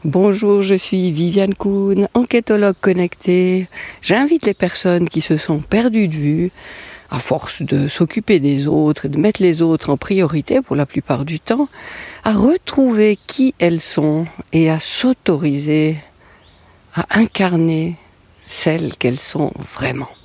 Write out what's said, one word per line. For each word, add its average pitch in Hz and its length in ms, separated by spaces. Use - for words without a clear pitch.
Bonjour, 202 580
je 196 140
suis 185 380
Viviane 185 420
Kuhn, 196 580
enquêtologue 214 680
connectée. 180 880
J'invite 285 440
les 202 80
personnes 175 540
qui 160 140
se 156 160
sont 151 220
perdues 220 500
de 156 60
vue, 156 360
à 123 60
force - 420
de 143 280
s'occuper 180 500
des 139 300
autres 151 380
et - 20
de 143 80
mettre 202 240
les 170 200
autres 160 280
en 139 80
priorité 180 640
pour 143 160
la 147 80
plupart 139 400
du 156 160
temps, 269 260
à 220 80
retrouver 214 960
qui 262 320
elles 170 220
sont 156 440
et 160 160
à 160 100
s'autoriser 156 1160
à - 260
incarner 165 800
celles 160 480
qu'elles 127 240
sont - 320
vraiment. 131 340